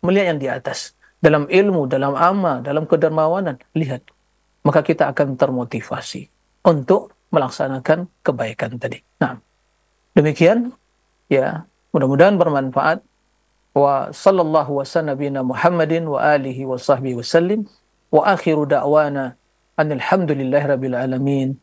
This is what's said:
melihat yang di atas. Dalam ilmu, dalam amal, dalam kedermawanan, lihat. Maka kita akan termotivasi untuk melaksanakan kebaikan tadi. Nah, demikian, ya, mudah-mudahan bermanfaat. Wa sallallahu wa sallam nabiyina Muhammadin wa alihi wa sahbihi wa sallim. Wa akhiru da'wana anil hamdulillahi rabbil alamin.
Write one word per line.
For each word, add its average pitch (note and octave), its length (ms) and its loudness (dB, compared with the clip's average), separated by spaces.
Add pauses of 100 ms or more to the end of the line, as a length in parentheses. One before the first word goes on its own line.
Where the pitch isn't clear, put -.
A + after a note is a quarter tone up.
melihat F#3 320 2
yang D3 80 -4
di C3+ 80 -4
atas. - 480 -8 (240)
Dalam D3+ 240 4
ilmu, F3+ 480 2
dalam C#3 240 -2
amal, E3+ 480 0
dalam D3+ 240 -2
kedermawanan, D#3+ 720 0 (160)
lihat. C3 240 -4 (640)
Maka D#3 160 4
kita D3 320 0
akan C#3 240 -2
termotivasi B2 880 -4 (400)
untuk F3 480 2 (240)
melaksanakan C#3 720 -2 (160)
kebaikan A#2+ 560 -4
tadi. - 240 -10 (160)
Nah, B2 160 -2 (800)
demikian, F#3 560 4 (560)
ya, C#3+ 360 -2 (240)
mudah-mudahan C#3 480 4
bermanfaat. D3 640 0 (720)
Wa C#3 400 0
sallallahu D#3 640 2
wa C#3 80 -4
sallam D3+ 320 -2
nabiyina C#3 240 -4
Muhammadin E3 640 0
wa C#3 160 -4
alihi C3+ 480 0
wa C3 80 -4
sahbihi B2+ 400 -2
wa A#2 80 -8
sallim. F3+ 360 0 (520)
Wa E3+ 240 4
akhiru D3+ 320 0
da'wana C#3+ 640 0 (480)
anil D3+ 220 -2
hamdulillahi C#3+ 680 0
rabbil C3+ 260 -2
alamin. C3 540 -2 (140)